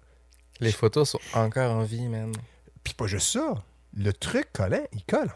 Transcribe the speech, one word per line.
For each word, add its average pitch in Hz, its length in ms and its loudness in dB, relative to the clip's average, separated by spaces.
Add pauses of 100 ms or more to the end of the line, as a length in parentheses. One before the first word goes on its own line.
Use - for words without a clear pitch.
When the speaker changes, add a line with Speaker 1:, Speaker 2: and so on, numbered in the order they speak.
(600)
Speaker 1:
Les 113 120 2
photos 117 400 4
sont - 80 -4 (140)
encore 117 420 2
en 110 80 2
vie, 117 240 -4
man. 113 240 -4 (520)
Speaker 2:
Puis - 100 -8
pas 113 140 -2
juste 95 260 0
ça. 247 300 -2 (320)
Le 101 180 2
truc - 400 -2
collant, 139 300 0 (100)
il 107 120 -8
colle 262 300 2